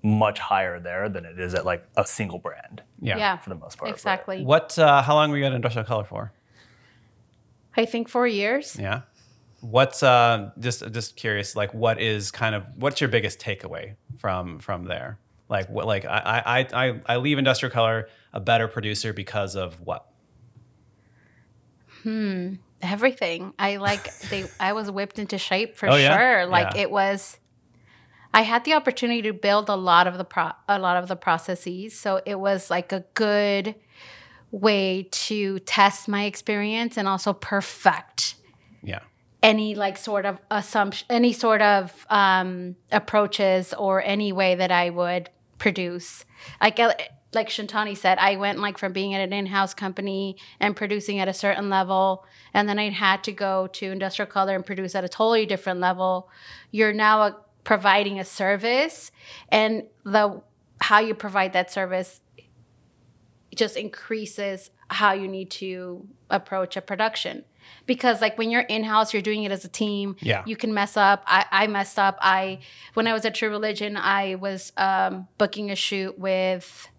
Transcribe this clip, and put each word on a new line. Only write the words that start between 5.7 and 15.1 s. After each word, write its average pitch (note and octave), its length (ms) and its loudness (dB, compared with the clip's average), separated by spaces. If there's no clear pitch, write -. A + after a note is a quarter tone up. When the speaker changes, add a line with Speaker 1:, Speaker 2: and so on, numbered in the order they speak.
Speaker 2:
Color A2 180 -2
for? G#2 280 -10
Speaker 3:
I A#3 80 2
think A#3 240 -4
four B3 160 2
years. A3+ 520 -2
Speaker 2:
Yeah. G#2+ 220 -4
What's, B2+ 440 4
uh, A#2+ 460 6
just, A#2+ 320 -6
just A2+ 240 -8
curious, G#2 400 -4
like, G#2 180 -2
what A2+ 260 2
is G#2+ 300 -2
kind A2 240 -2
of, G2+ 80 -6
what's C#3 240 -2
your C#3+ 100 2
biggest G#2+ 300 0
takeaway F#2+ 560 -10
from, F2+ 440 -6
from F2 240 -8
there? F2 340 -8